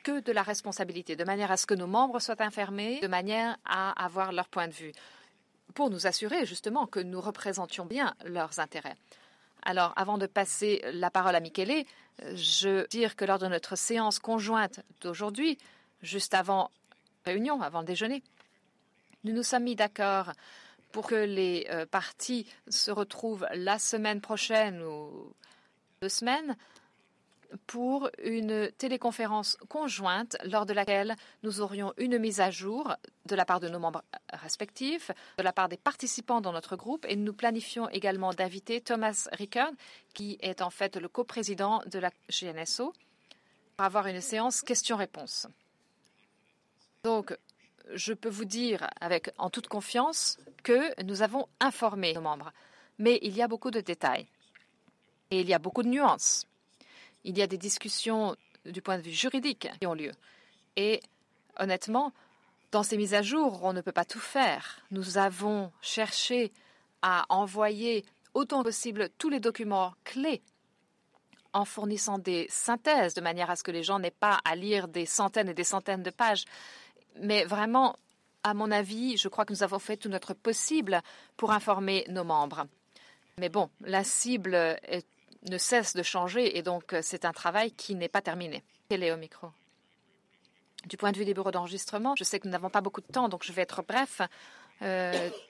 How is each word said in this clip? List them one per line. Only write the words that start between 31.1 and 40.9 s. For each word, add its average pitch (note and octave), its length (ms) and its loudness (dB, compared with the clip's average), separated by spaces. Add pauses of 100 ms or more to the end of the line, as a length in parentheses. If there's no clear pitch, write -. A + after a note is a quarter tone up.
nous G#3 180 -2
aurions G3 360 -4
une B3 200 2
mise G#3+ 240 2
à F#3+ 80 6
jour G3+ 460 -4 (320)
de G3+ 80 -2
la F#3 100 4
part F3+ 140 2
de E3+ 100 -6
nos F3 80 -6
membres E3 260 -2 (300)
respectifs, C4 800 -6 (260)
de F#3+ 60 -2
la F#3 100 2
part F#3 160 2
des F3+ 80 -10
participants B3 640 0
dans F#3+ 100 -2
notre E3 240 -6
groupe, C4 320 -6
et G3+ 80 0
nous G#3 180 -2
planifions A3+ 560 -2
également F#3+ 440 0
d'inviter F#3+ 480 -4
Thomas A3 520 0
Rickard, A#3+ 400 -2 (420)
qui G3+ 260 -8
est F#3 220 -4
en F3+ 80 -2
fait G3 260 -2